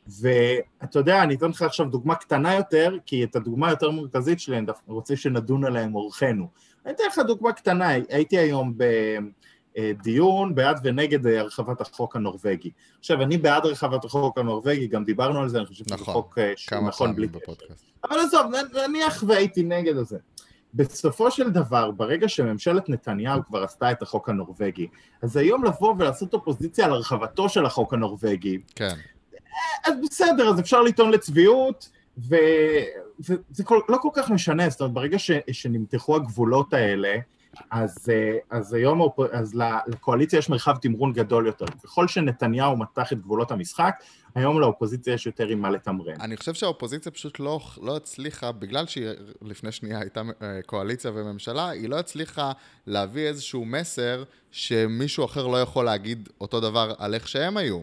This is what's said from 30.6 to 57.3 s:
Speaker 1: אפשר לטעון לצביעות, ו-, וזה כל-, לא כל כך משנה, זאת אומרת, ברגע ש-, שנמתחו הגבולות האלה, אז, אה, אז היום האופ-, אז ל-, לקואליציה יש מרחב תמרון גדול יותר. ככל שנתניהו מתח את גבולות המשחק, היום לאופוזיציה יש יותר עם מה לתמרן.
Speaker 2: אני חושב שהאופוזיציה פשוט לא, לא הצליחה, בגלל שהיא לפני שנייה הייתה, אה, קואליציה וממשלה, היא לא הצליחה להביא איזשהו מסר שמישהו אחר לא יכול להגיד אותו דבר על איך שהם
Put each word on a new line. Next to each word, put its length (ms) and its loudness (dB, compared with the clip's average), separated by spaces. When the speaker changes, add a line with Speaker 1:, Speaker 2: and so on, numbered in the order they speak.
Speaker 1:
אפשר 220 6
לטעון 280 6
לצביעות, 800 6
ו-, 180 2
וזה 440 -4
כל-, 240 6
לא 120 4
כל 120 0
כך 180 0
משנה, 400 2
זאת 100 -6
אומרת, 140 -2
ברגע 240 0
ש-, 120 -2
שנמתחו 640 -2
הגבולות 560 0
האלה, 460 2
אז, 400 -4
אה, 480 0
אז 160 -4
היום 260 4
האופ-, 320 2
אז 220 -4
ל-, 320 0
לקואליציה 520 0
יש 120 2
מרחב 260 2
תמרון 360 0
גדול 340 2
יותר. 200 -2
ככל 240 2
שנתניהו 680 0
מתח 360 -4
את 80 -2
גבולות 300 -2
המשחק, 440 0
היום 260 2
לאופוזיציה 540 0
יש 120 -4
יותר 220 -4
עם 120 -2
מה 100 -2
לתמרן. 500 -6
Speaker 2:
אני 160 -10
חושב 180 -8
שהאופוזיציה 580 -6
פשוט 280 -14
לא, 200 -4
לא 140 -4
הצליחה, 560 -10
בגלל 340 -6
שהיא 220 -8
לפני 300 -12
שנייה 280 -8
הייתה, 220 -8
אה, 240 -8
קואליציה 480 -6
וממשלה, 560 -6
היא 180 -8
לא 100 -4
הצליחה 540 -6
להביא 420 -4
איזשהו 360 -6
מסר 600 -4
שמישהו 720 -2
אחר 220 -4
לא 140 2
יכול 240 0
להגיד 440 -4
אותו 200 -4
דבר 380 0
על 160 -4
איך 140 -8
שהם 280 -4